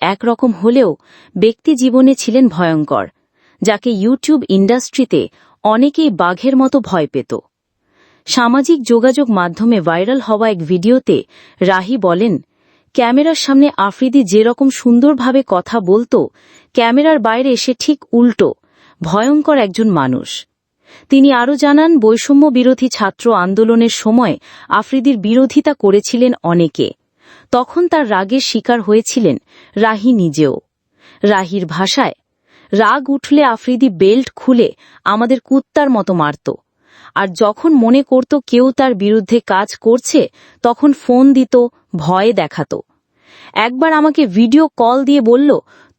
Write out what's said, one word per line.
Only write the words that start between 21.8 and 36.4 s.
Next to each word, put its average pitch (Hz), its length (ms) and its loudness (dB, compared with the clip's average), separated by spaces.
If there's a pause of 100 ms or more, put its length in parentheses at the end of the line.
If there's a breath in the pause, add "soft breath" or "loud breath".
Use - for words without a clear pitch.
বৈষম্য 254 480 2
বিরোধী 254 420 0
ছাত্র 220 440 -2
আন্দোলনের 220 560 0
সময় 220 480 0 (320 loud breath)
আফ্রিদির 240 480 -2
বিরোধিতা 254 560 0
করেছিলেন 220 580 0 (120)
অনেকে। 165 480 -2 (600 soft breath)
তখন 254 360 -2
তার 294 240 -2
রাগের 196 280 -2
শিকার 233 420 -4
হয়েছিলেন 214 560 0 (380 soft breath)
রাহি 220 380 0
নিজেও। 156 460 0 (640 soft breath)
রাহির 190 420 -2
ভাষায়, 185 480 -4 (580 soft breath)
"রাগ 226 380 0
উঠলে 285 340 0
আফ্রিদি 254 460 0
বেল্ট 196 460 0
খুলে 240 380 0 (300 soft breath)
আমাদের 233 360 -2
কুত্তার 277 500 -2
মতো 202 240 -2
মারত। 147 380 -4 (640 soft breath)